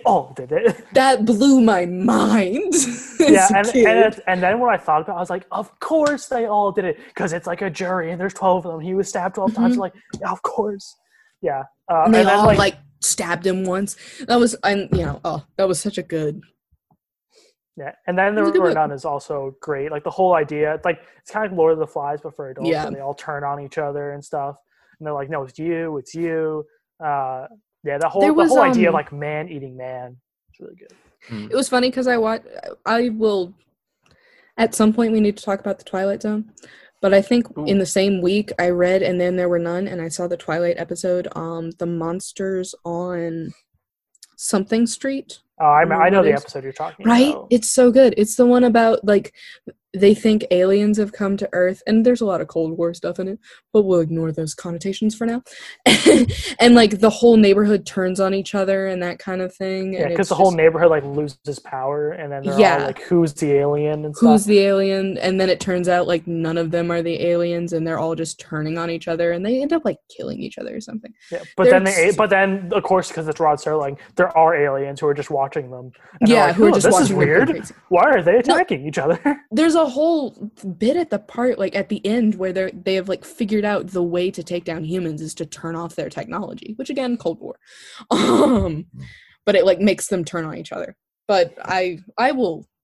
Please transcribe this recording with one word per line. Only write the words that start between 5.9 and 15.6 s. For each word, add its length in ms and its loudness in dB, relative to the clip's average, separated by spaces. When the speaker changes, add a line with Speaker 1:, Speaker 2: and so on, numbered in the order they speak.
Speaker 1:
they 180 -2
all 260 0
did 140 -4
it, 140 -4
'cause 180 -4
it's, 140 -8
like, 160 -8
a 80 -4
jury 400 -6
and 100 -10
there's 140 -6
twelve 320 0
of 60 -8
them. 60 -10
He 140 -8
was 160 -2
stabbed 260 -6
twelve 200 -4
times." 180 2
Speaker 2:
Mm-hmm. 80 -2
Speaker 1:
Like, 120 -8
yeah, 100 -6
of 120 -10
course. 520 -6
Yeah. 220 -6
Uh, 140 2
Speaker 2:
And 80 4
they 60 6
Speaker 1:
and 100 4
then, 80 4
Speaker 2:
all, 80 4
Speaker 1:
like, 140 4
Speaker 2:
like, 180 0
stabbed 460 -4
him 180 -2
once. 300 -4
That 120 2
was, 240 2
and, 280 -2
you 140 0
know, 200 -8
oh, 180 -6
that 100 2